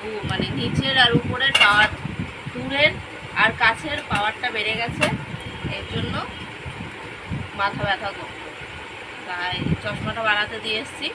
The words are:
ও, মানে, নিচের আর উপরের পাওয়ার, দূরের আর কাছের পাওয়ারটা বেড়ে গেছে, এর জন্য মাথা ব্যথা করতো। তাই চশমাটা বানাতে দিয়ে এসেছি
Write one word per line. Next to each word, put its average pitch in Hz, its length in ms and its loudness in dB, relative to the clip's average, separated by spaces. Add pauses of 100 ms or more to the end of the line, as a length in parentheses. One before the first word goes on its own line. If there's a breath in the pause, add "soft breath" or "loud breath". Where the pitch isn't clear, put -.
ও, - 20 -8 (240)
মানে, 190 160 2 (120)
নিচের 254 360 2 (100)
আর 240 60 6 (100)
উপরের 254 320 2 (100)
পাওয়ার, 208 260 8 (640)
দূরের 269 380 4 (500)
আর 220 80 6 (120)
কাছের 285 360 2 (120)
পাওয়ারটা 214 460 0
বেড়ে 214 240 0
গেছে, 226 260 0 (720)
এর - 80 -8 (100)
জন্য 107 200 -2 (1500)
মাথা 202 280 0
ব্যথা 196 300 0
করতো। - 220 -10 (840)
তাই 180 300 -2 (260)
চশমাটা 214 460 -2
বানাতে 208 360 2
দিয়ে 220 200 0
এসেছি - 300 -8